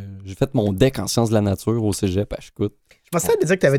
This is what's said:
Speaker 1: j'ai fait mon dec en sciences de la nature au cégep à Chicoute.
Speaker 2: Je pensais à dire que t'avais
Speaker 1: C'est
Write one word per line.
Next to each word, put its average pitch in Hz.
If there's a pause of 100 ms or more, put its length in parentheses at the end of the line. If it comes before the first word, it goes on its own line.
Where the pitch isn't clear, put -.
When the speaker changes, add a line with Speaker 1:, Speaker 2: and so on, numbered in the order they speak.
(240)
Speaker 1:
j'ai 95
fait 131
mon 104
dec 127
en 98
sciences 117
de 110
la 104
nature 110
au 104
cégep 98
à -
Chicoute. - (320)
Speaker 2:
Je -
pensais 170
à 453
dire 185
que 180
t'avais 139
Speaker 1:
C'est 139